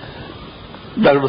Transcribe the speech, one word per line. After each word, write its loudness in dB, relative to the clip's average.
ڈاکٹر 6